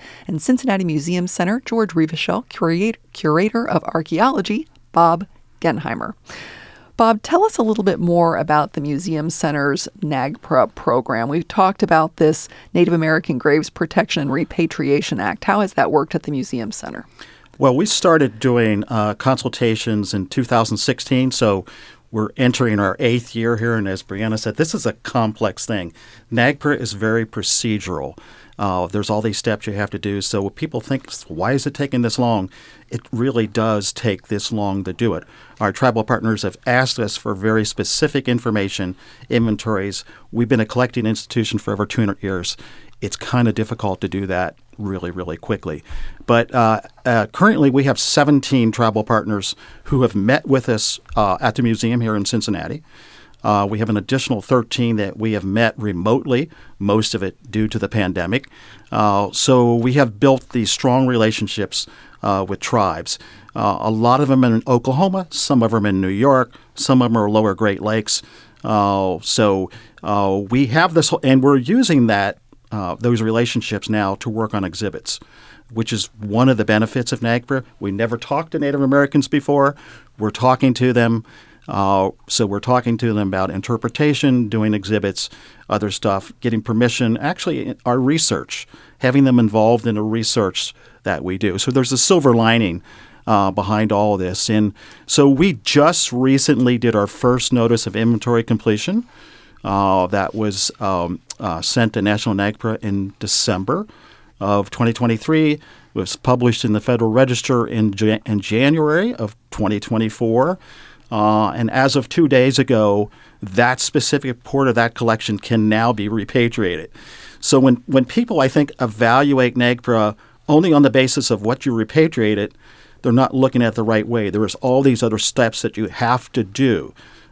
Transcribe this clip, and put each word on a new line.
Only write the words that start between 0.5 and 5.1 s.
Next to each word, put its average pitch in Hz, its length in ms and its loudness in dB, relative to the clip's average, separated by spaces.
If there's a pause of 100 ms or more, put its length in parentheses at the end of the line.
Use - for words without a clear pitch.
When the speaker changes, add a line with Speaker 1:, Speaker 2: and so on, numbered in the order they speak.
Speaker 1:
Museum 170 440 -2
Center 196 360 -2
George 226 260 0
Revachol 165 580 -2
curator, 175 500 -2 (140)
Curator 196 560 0
of 185 160 0
Archaeology 208 800 -2 (240)
Bob 170 380 2 (320)